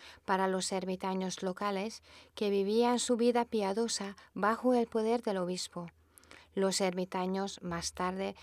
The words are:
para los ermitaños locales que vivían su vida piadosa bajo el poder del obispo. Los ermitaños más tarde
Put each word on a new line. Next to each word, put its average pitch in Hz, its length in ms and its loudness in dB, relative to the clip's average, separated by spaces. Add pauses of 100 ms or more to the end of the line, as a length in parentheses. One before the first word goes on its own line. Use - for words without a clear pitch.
(240)
para 190 240 2
los 185 240 0
ermitaños 190 720 -2
locales 196 600 -4 (320)
que 208 160 0
vivían 220 480 4
su 247 180 2
vida 240 280 4
piadosa 208 720 -2 (180)
bajo 220 400 2
el 233 140 2
poder 226 340 0
del 202 140 0
obispo. 175 500 -4 (680)
Los 190 260 2
ermitaños 185 840 -2
más 175 320 -6
tarde 185 480 -2